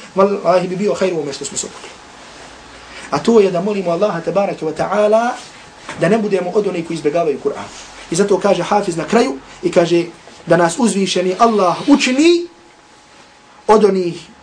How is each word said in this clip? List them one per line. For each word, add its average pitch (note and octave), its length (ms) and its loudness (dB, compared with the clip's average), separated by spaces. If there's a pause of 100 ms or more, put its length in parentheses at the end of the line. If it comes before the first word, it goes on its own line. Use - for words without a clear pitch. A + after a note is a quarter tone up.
(140)
vallahi F#3 540 2
bi F3+ 80 -6
bio F#3+ 180 -2
hajr F#3 180 -2
u E3+ 40 -4
ovome C#3+ 160 -6
što C#3 120 -10
smo - 140 -10
se - 80 -8
okupili. - 260 -18 (1160)
A C#3+ 80 -2
to A3+ 220 4
je F#3+ 100 4
da E3+ 100 -2
molimo G3 300 -2
Allaha E3+ 300 0
tabaraka F3 460 -2
wa D3+ 80 -4
ta'ala G#3 560 0 (680)
da E3 80 2
ne A3 100 4
budemo F#3 320 -2
od G3+ 160 0
onih F3 200 -4
koji E3+ 80 -6
izbjegavaju D3+ 500 -2
Kur'an. - 240 -6 (420)
I E3 60 -4
zato G3 220 2
kaže F3+ 240 0
Hafiz F#3+ 340 -2
na D#3 80 -4
kraju C4 340 0 (240)
i E3 100 -2
kaže E3+ 320 2 (420)
da E3+ 100 4
nas E3+ 220 2
uzvišeni F#3 600 0
Allah G3 380 2 (120)
učini D4+ 580 2 (1200)
od G#3+ 180 6
onih F#3 360 0 (220)